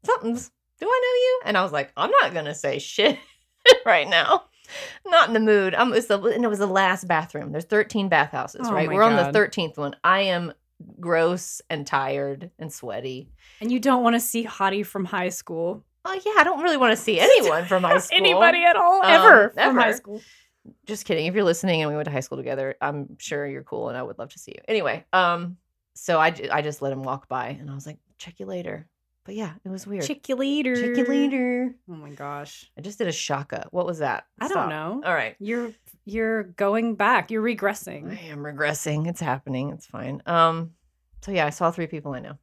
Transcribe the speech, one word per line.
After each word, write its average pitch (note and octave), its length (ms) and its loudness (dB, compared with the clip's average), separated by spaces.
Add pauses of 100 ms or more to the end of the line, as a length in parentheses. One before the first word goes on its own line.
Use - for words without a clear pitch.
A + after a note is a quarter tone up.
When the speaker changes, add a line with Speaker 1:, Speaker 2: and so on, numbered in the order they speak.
Speaker 1:
Something's, B3 460 -2 (300)
do E4 60 -6
I - 20 -2
know B4 320 2
you?" B4+ 240 2
And G#3 120 -2
I F#3 60 2
was F#3 100 -2
like, C#3 240 -4
"I'm F#3+ 140 -2
not A4+ 240 4
gonna D3 200 -6
say C#3 260 -4
shit - 360 2 (360)
<laughs> - 340 6
right E3 220 4
now. F#3+ 380 2 (600)
Not E4 220 6
in A3+ 60 -2
the A3 60 4
mood." G#3 340 4
I'm, B3 180 2
it's A3+ 140 2
the, G3+ 140 2
and A#3 240 0
it A#3 40 0
was G#3 100 -2
the G3+ 80 0
last F#3+ 400 0
bathroom. D#3 460 -2
There's D#3+ 120 -6
thirteen G#3 440 0
bathhouses, D3 600 0
Speaker 2:
Oh A3 40 -2
Speaker 1:
right? E3+ 160 0
Speaker 2:
my D#3 60 -2
Speaker 1:
We're G3+ 80 4
on A3+ 140 6
the F#3 80 4
Speaker 2:
God. - 100 -2
Speaker 1:
thirteenth G3 440 0
one. D3 240 -6
I F#3+ 200 4
am F3 300 -2 (480)
gross F3 600 0 (100)
and D3 160 -6
tired C#3 720 -4
and D#3 140 -12
sweaty. B2+ 560 -10 (320)
Speaker 2:
And A3 100 -4
you B3 80 0
don't B3+ 240 2
wanna A#3 180 4
see A#3 240 -4
hottie G3 420 -2
from G3 180 -6
high F3+ 240 -4
school. F3 560 -8 (200)
Speaker 1:
Oh, F#4+ 100 -6
yeah, G4 240 -4
I D#4 40 8
don't D#4 200 2
really E4+ 140 2
wanna A#3 200 4
see G#3+ 240 0
anyone G3+ 460 6
from F#3 180 0
high F3 140 4
Speaker 2:
<laughs> - 0 -
Speaker 1:
school. - 200 0
Speaker 2:
Anybody E4+ 460 4
at E4+ 120 6
all, F#4 280 4
Speaker 1:
Um, F#4 80 6
Speaker 2:
ever D#4+ 380 10
from C4 260 2
high A#3 120 4
Speaker 1:
ever. G#3 80 -2
Speaker 2:
school. G#3 240 -14 (680)
Speaker 1:
Just G#3 200 -10
kidding. D#3+ 200 -2
If F3+ 80 -4
you're G3+ 100 0
listening F3+ 380 0
and D3+ 80 -2
we D3+ 60 -4
went D3+ 100 -4
to D3 60 -8
high C3 80 -4
school C3+ 180 -10
together, C3+ 420 -6
I'm C#3+ 380 -6
sure C#3+ 280 -8
you're C#3 180 -12
cool - 240 -8
and A#2+ 100 -8
I B2+ 40 -8
would - 160 -14
love A#2+ 120 -12
to - 80 -20
see - 140 -20
you. - 160 -20
Anyway, E3 440 -2
um, F3 440 0 (380)
so E3 260 -2
I D#3+ 100 4
ju-, D#3 220 -10
I D3+ 100 -2
just D3+ 200 -8
let C#3 100 -4
him C3+ 100 -8
walk C3+ 260 -8
by B2+ 200 -6
and C#3+ 220 -14
I C#3 40 -12
was C#3 120 -14
like, D3+ 120 -20 (200)
"Check F3 220 -20
you F#3+ 60 -6
later." F3 400 -8 (380)
But F#3+ 120 -16
yeah, G3+ 160 -8 (120)
it G3 40 -12
was F#3+ 180 -12
weird. G3+ 180 -6
Speaker 2:
Check D4 240 -8
you C4+ 80 -2
later. C4+ 380 -2
Speaker 1:
Check A#3+ 220 -2
you A#3+ 80 2
later. B3+ 680 -2 (140)
Speaker 2:
Oh F3 60 -14
my D3 160 -18
gosh. C#3+ 680 -14
Speaker 1:
I - 40 -18
just G3+ 180 -14
did G3 80 -2
a E3 60 -4
shaka. - 580 -8
What F3+ 160 -2
was E3+ 140 -6
that? C3 260 -4 (140)
Speaker 2:
I B3+ 80 -6
don't F4+ 40 -4
Speaker 1:
Stop. D#4+ 180 -2
Speaker 2:
know. D#3+ 340 -6
Speaker 1:
All F3 100 0
right. A#2+ 240 -4
Speaker 2:
You're, A3+ 340 -6 (320)
you're A3 400 -4
going G3+ 520 -2
back. G3+ 340 2
You're A3 120 -2
regressing. G3+ 680 -4
Speaker 1:
I G#3 100 -14 (100)
am D3 100 -12
regressing. D3 680 -4
It's F3 120 -8
happening. C3+ 500 -4
It's - 160 -16
fine. B2 400 -12
Um, E3 460 2 (520)
so G3 60 -10
yeah, E3+ 160 0
I D3 40 -2
saw E3+ 200 0
three E3+ 160 -6
people D3 280 -10
I B2+ 60 -12
know. C#3+ 220 -16